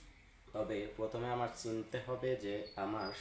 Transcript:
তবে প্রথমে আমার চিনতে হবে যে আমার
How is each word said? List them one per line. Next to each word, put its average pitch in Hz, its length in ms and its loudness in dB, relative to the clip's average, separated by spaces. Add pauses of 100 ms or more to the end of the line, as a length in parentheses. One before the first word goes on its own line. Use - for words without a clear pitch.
(520)
তবে 107 340 0 (100)
প্রথমে 117 320 0
আমার 120 280 4
চিনতে 113 500 0
হবে 127 300 4
যে 104 300 -2 (100)
আমার 101 440 0